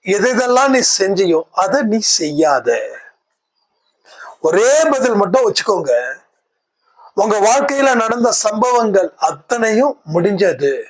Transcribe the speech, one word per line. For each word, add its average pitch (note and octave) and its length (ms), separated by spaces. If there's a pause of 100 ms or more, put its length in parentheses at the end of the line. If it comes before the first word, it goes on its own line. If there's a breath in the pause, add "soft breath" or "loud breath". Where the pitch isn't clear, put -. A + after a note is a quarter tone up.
(160)
எதெல்லாம் B3 600
நீ B3 40 (180)
செஞ்சியோ F#3 420 (240)
அதை B3 160 (120)
நீ A3 80 (180)
செய்யாத. D3 520 (1800 loud breath)
ஒரே G#3 260 (200)
பதில் B3 280
மட்டும் A3 260
வச்சுக்கோங்க, F3 460 (1300 soft breath)
உங்க G#3+ 140 (140)
வாழ்க்கையில C#4 420 (100)
நடந்த A#3 280 (160)
சம்பவங்கள் G#3+ 640 (200)
அத்தனையும் A3+ 680 (200)
முடிஞ்சது E3+ 600 (160)